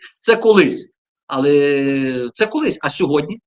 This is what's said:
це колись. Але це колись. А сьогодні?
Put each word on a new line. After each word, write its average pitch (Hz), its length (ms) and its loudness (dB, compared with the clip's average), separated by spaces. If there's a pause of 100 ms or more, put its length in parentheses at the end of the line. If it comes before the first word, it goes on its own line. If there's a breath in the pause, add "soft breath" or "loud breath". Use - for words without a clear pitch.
(180 loud breath)
це 220 180 2
колись. 208 600 2 (320)
Але 139 1040 0
це 214 140 -2
колись. 302 340 -4
А 147 80 -4
сьогодні? 151 580 -2